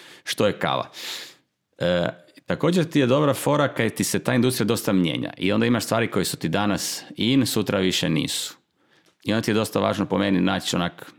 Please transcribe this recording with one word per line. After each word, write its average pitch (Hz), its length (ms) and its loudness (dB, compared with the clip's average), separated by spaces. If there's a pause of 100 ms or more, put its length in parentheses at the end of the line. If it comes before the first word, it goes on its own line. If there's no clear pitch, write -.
(240)
što - 220 0
je 95 60 2
kava. 67 380 -2 (880)
E, 87 300 2 (380)
također 165 380 2
ti 151 160 2
je 131 60 4
dobra 139 280 4
fora 143 340 0
kad 113 220 0
ti - 140 -4
se - 140 -2
ta 127 160 0
industrija 123 320 2
dosta 110 260 0
mijenja 80 440 0
i 95 160 0
onda 113 140 2
imaš 117 180 0
stvari 113 240 0
koje 92 160 0
su - 120 -4
ti 85 120 -6
danas 98 640 -2
in, 123 360 2
sutra 101 320 0
više 90 300 0
nisu. - 480 -4 (680)
I 104 80 -2
onda 113 100 0
ti 113 80 -2
je 104 40 2
dosta 107 260 0
važno 98 260 0
po 95 120 0
meni 98 220 2
naći 92 360 0
onak - 420 -4